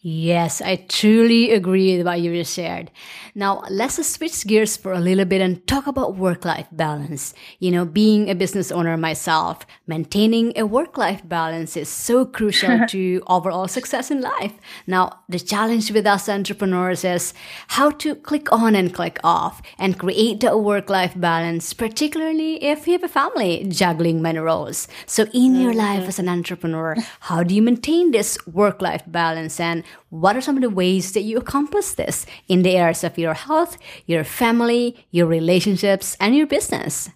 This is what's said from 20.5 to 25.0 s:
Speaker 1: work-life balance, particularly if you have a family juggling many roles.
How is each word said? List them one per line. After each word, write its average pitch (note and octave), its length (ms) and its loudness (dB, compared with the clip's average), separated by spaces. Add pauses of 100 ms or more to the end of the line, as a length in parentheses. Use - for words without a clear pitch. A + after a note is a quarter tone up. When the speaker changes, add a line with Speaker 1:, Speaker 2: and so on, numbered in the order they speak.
Speaker 1:
work-life G3 540 0
balance, E3+ 580 -2
particularly D#4 920 -4
if D4+ 240 -2
you F4 60 2
have F4+ 100 0
a E4+ 40 -6
family C4+ 640 -2
juggling E3+ 500 0
many E3 200 -2
roles. D#3+ 480 -4 (180)